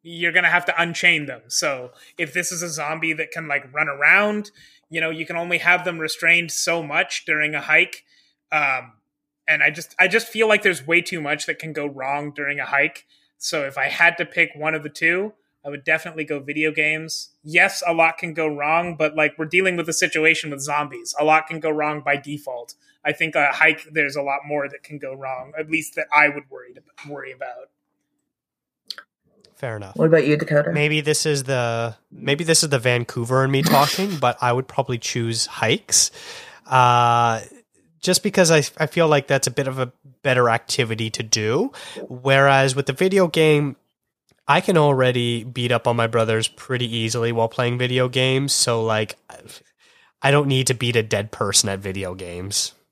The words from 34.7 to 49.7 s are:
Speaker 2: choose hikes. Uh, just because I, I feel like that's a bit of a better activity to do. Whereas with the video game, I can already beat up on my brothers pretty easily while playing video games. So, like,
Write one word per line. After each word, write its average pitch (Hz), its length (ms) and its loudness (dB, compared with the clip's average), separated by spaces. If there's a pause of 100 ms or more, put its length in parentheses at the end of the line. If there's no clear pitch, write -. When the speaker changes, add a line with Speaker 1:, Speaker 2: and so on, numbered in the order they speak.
Speaker 2:
choose 117 480 -4
hikes. - 640 0 (560)
Uh, 120 760 4 (600)
just - 200 0
because 190 300 4
I, 165 60 6 (200)
I 156 100 0
feel 165 200 2
like 147 200 4
that's 139 200 2
a 135 40 -2
bit 131 160 -2
of 131 120 -6
a 127 120 -4 (300)
better 127 280 4
activity 113 600 -2
to - 120 -8
do. 113 480 -2 (360)
Whereas 135 680 4
with 139 100 -2
the 139 80 -2
video 185 340 2
game, 151 500 2 (680)
I 156 140 4
can 180 160 2
already 127 640 2
beat 120 280 -4
up 120 160 2
on 120 80 2
my 117 100 2
brothers 110 420 0
pretty 123 480 -6
easily 117 360 -2
while 113 160 0
playing 123 320 -2
video 127 280 2
games. 131 460 0
So, 117 300 0
like, 110 320 -2 (1080)